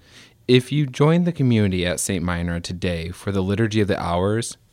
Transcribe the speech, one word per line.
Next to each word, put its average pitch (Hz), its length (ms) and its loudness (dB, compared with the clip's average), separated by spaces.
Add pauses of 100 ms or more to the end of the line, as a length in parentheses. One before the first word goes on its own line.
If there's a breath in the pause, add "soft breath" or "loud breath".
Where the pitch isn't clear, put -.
(480 soft breath)
If 127 240 4
you 147 140 0
join 156 380 2
the 175 60 0
community 107 540 2
at 87 160 -2
Saint 90 240 -2
Meinrad 85 380 -2
today 87 480 -6
for - 200 -8
the 98 120 0
Liturgy 104 400 0
of 92 60 0
the 98 120 0
Hours, 92 560 -2 (160)